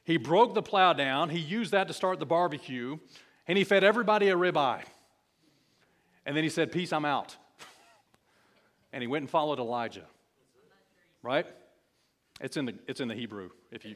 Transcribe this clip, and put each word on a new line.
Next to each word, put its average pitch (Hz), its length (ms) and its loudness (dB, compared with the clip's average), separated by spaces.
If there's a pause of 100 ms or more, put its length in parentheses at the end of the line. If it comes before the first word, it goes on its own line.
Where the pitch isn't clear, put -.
he 165 140 0
broke 180 360 4
the 208 100 -2
plow 185 300 4
down, 139 360 0
he 165 100 -4
used 170 320 -4
that 190 160 2
to 165 60 -8
start 185 260 -2
the 156 60 -8
barbecue, 147 720 -2 (500)
and 180 100 2
he 196 60 6
fed 190 200 6
everybody 208 460 4
a 185 60 4
ribeye. 156 480 2 (1400)
And 143 100 -4
then 156 60 2
he 160 80 0
said, 160 200 -2
"Peace, 175 220 -4
I'm 151 120 -2
out." 131 320 -4 (220)
<laughs> - 60 -20 (1300)
And 131 80 -8
he 120 60 -4
went 143 160 -4
and 131 60 -10
followed 151 280 0
Elijah. 113 480 -6 (1200)
Right? 139 240 -2 (920)
It's 131 180 -10
in 143 80 -4
the, 110 100 -8 (120)
it's 135 120 -10
in 131 80 -6
the 113 60 -6
Hebrew, 104 380 -12 (200)
if 117 140 -18
you 107 100 -18